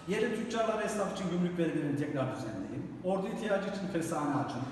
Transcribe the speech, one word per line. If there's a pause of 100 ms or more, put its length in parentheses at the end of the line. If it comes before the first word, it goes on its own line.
Yerli
tüccarlar,
esnaf
için
gümrük
vergilerini
tekrar
düzenleyin.
Ordu
ihtiyacı
için
fesane
açın. (120)